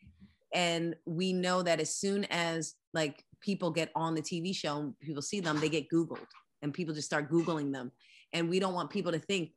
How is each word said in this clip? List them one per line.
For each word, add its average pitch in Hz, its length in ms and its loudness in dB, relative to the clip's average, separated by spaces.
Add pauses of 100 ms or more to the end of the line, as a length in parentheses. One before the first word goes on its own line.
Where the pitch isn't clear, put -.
(520)
And 170 440 2 (100)
we 180 260 0
know 180 300 2
that 170 160 4
as 160 160 0
soon 196 300 0
as, 165 500 -2 (180)
like, 156 320 -2 (160)
people 185 300 0
get 160 240 -2
on 160 220 0
the 156 60 -2
T 170 180 -4
V 185 120 -2
show 147 280 -2
and 143 180 -4
people 147 240 -6
see 208 160 -2
them, 156 220 2
they 156 80 2
get 147 200 0
Googled 156 380 0 (360)
and 147 120 -2
people 160 200 -4
just 151 120 -6
start 151 240 0
Googling 160 420 2
them. 127 180 -6 (420)
And 170 180 2
we 185 80 4
don't 190 160 2
want 170 160 -2
people 180 220 0
to 160 60 2
think, 180 380 -2